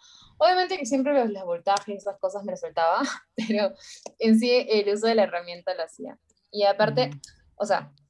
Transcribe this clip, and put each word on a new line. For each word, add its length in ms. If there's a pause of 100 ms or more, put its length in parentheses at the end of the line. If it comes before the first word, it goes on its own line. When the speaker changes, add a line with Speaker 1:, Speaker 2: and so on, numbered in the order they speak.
(380)
Speaker 1:
Obviamente 400
que 80
siempre 280
los, 160
los 140
voltajes 460
y 80
esas 220
cosas 240
me 100
las 80
saltaba, 400 (180)
<laughs> 160
pero 380 (460)
en 200
sí 300
el 240
uso 140
de 80
la 80
herramienta 520
lo 80
hacía. 340 (340)
Y 120
aparte, 460
Speaker 2:
Ujú. 100 (360)
Speaker 1:
o 100
sea, 260 (180)